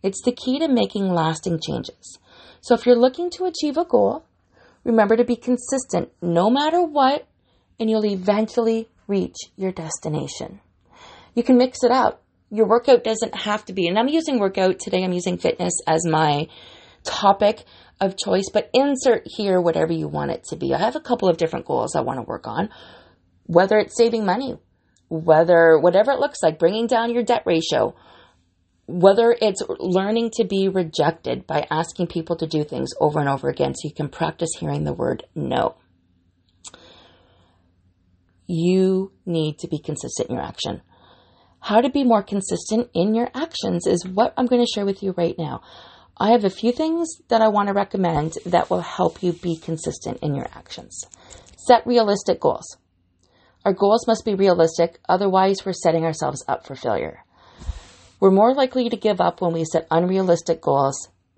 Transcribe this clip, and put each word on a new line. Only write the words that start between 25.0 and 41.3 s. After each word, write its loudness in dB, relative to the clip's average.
whether, 6
whatever 2
it -2
looks -4
like, 0
bringing 0
down 0
your 0
debt 0
ratio, 0
whether 4
it's -2
learning -2
to 0
be 0
rejected -2
by -4
asking -4
people -6
to -6
do -2
things -6
over 2
and 0
over -4
again -2
so -10
you -10
can -6
practice -6
hearing -4
the -4
word -4
no. -4
You 0
need -4
to -10
be -6
consistent -8
in -6
your -6
action. -10